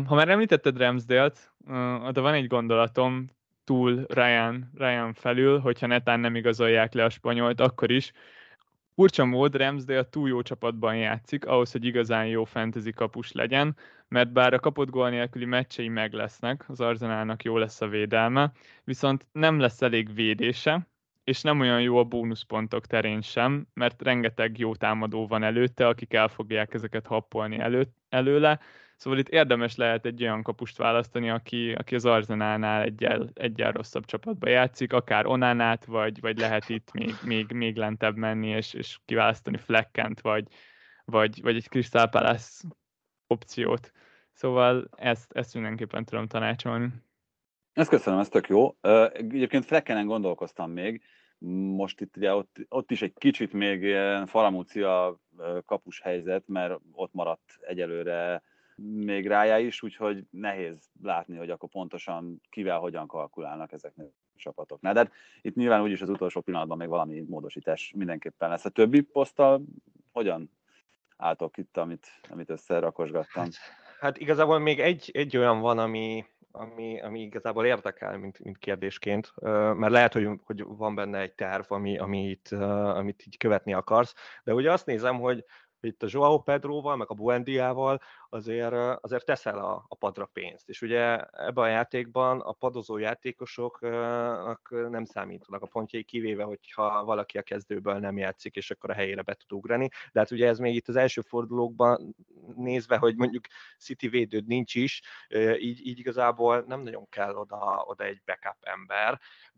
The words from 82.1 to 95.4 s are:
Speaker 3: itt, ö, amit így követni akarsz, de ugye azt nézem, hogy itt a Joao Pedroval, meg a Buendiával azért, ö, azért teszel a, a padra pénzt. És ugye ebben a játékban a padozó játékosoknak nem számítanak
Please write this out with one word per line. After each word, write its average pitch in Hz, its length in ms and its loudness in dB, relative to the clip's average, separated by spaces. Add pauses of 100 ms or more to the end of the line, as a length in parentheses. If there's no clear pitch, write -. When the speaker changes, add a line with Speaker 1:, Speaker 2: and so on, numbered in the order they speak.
Speaker 3:
itt, - 220 -10
ö, 101 200 -4
amit 101 560 -2
így - 100 -20
követni 104 360 0
akarsz, 110 400 2 (300)
de 113 100 -2
ugye 139 180 2
azt 175 140 0
nézem, 123 340 -2
hogy 123 260 -2 (360)
itt 113 220 -8
a 110 60 -4
Joao 143 300 4
Pedroval, 143 560 -2
meg 113 140 -8
a 110 40 -8
Buendiával 127 880 -2 (280)
azért, 113 420 -6
ö, 123 300 -2
azért 120 240 -6
teszel 110 320 -2
a, 98 300 -6
a - 80 -16
padra 101 380 -6
pénzt. 90 360 -14
És - 120 -14
ugye 117 360 0
ebben 120 460 -4
a 113 40 2
játékban 123 720 -2
a - 120 -10
padozó 117 460 -6
játékosoknak 117 1700 -6 (200)
nem 117 160 -8
számítanak 98 560 -12